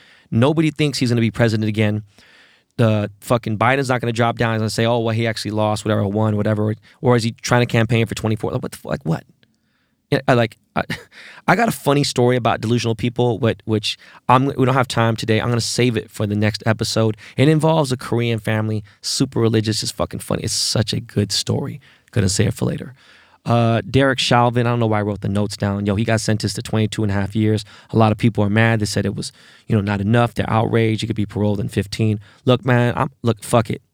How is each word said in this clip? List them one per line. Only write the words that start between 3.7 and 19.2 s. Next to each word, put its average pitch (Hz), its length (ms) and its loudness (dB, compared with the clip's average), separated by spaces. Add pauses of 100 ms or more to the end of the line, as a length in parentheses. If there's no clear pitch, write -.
not 123 120 0
gonna 120 100 -2
drop 117 260 0
down. 117 160 0
He's 110 60 0
gonna 110 100 -2
say, 113 160 0
"Oh, 120 140 2
well, 113 160 -2
he 117 100 0
actually 107 260 -4
lost, 107 340 0
whatever, 107 200 0
won, 107 300 0
whatever." 107 400 0 (260)
Or 123 140 4
is 113 80 0
he 113 80 -2
trying 123 300 0
to 120 40 2
campaign 113 400 2
for - 80 -4
twenty-four? - 380 -4
Like, 131 100 -4
what - 120 -10
the - 40 -16
fu-, - 120 -12
like, - 160 -6
what? 156 180 -4 (880)
Yeah, 143 160 2
I, 135 60 6
like, 117 240 0 (180)
I, - 80 -2 (320)
<laughs> - 320 -20
I 175 80 4
got 226 140 2
a - 20 -2
funny 143 320 0
story 123 320 0
about 117 260 0
delusional 117 340 0
people, 120 440 -2
what, 113 260 0
which 107 320 -2 (320)
I'm, 127 160 6
we 135 200 0
don't 123 80 2
have 131 140 0
time 117 280 0
today. 110 240 0
I'm - 80 -2
gonna 120 140 0
save 120 340 0
it - 160 -6
for 110 160 -4
the 104 80 -2
next 104 300 0
episode. 110 500 0 (220)
It 131 100 4
involves 156 460 2
a 127 40 -4
Korean 117 420 -2
family, 110 440 -2 (180)
super 131 380 -2